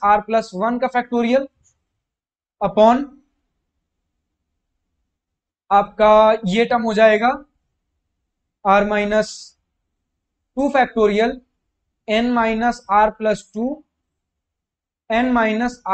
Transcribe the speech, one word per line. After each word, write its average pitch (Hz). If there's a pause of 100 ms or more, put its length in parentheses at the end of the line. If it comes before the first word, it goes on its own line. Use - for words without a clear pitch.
r 208
plus 220
one 240
का 254
factorial 247 (1120)
upon 226 (2750)
आपका 214
ये 214
टर्म 233
हो 226
जाएगा 220 (1400)
r 202
minus 208 (1300)
two 277
factorial, 233 (760)
n 226
minus 226 (180)
r 214
plus 214 (120)
two, 214 (1500)
n 247
minus 226 (200)